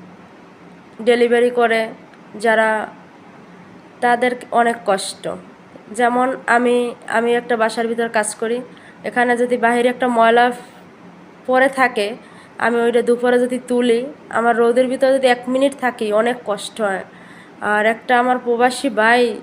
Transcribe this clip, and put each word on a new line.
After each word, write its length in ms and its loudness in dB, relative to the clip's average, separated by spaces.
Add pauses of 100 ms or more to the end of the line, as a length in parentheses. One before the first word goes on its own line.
(1040)
ডেলিভারি 480 2
করে, 380 0 (560)
যারা, 420 0 (1120)
তাদের 320 2 (180)
অনেক 260 2 (100)
কষ্ট। 420 -4 (640)
যেমন 440 0 (100)
আমি, 480 2 (140)
আমি 260 0
একটা 220 -2
বাসার 320 -2
ভিতর 200 -4
কাজ 260 -4
করি, 280 -6 (420)
এখানে 320 0
যদি 200 0
বাহিরে 320 2
একটা 200 -2
ময়লা 440 4 (920)
পড়ে 220 2
থাকে, 480 -2 (420)
আমি 220 0
ওইটা 220 2
দুপুরে 360 2
যদি 200 -2 (100)
তুলি, 380 0 (240)
আমার 260 0
রোদের 300 2
ভিতরে 280 0
যদি 120 2
এক 220 2
মিনিট 320 2
থাকি, 320 -4
অনেক 240 0 (100)
কষ্ট 340 -8
হয়। 240 -4 (560)
আর 260 0
একটা 320 0
আমার 200 0
প্রবাসী 500 0
ভাই 540 2